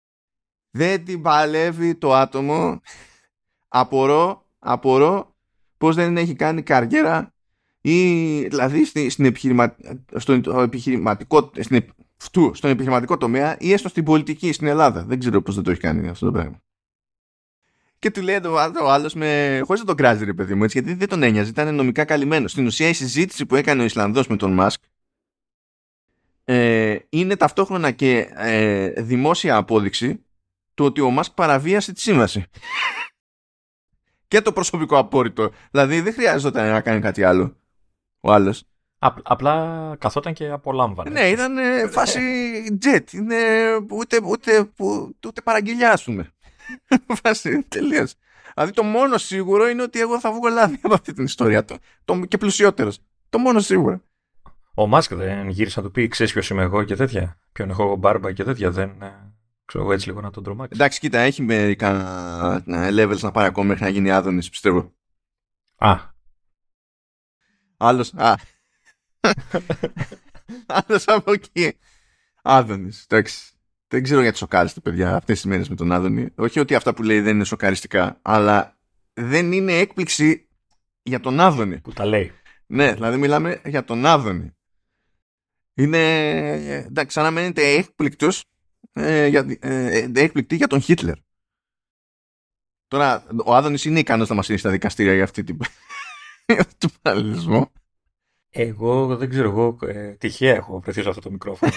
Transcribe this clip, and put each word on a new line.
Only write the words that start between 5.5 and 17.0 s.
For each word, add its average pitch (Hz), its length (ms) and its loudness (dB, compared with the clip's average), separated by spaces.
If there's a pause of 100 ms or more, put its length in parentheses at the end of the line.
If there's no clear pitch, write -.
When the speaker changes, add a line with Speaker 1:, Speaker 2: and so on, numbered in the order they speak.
Speaker 1:
πώς 160 180 2
δεν 170 220 0
έχει 170 180 -2
κάνει 156 280 -2
καριέρα 160 720 0 (460)
ή, 165 680 2
δηλαδή, 139 360 2
στη-, 143 260 -2
στην 139 140 0
επιχειρημα-, 123 500 2 (420)
στο 127 440 0
επιχειρηματικό, 120 1000 0
στην 127 180 0
επ-, - 220 -2 (220)
φτού - 360 0
στον - 160 -2
επιχειρηματικό 127 460 0
τομέα 131 420 -2
ή 180 140 0
έστω 202 160 0
στην 170 160 -4
πολιτική, 156 480 0
στην 147 140 -6
Ελλάδα. 143 380 2
Δεν 123 140 -4
ξέρω 110 240 0
πώς 101 120 -6
δεν 98 100 -4
το 90 60 0
έχει 85 100 -2
κάνει 85 280 -2
αυτό 87 180 -6
το 90 60 0
πράγμα. 76 300 -6 (1400)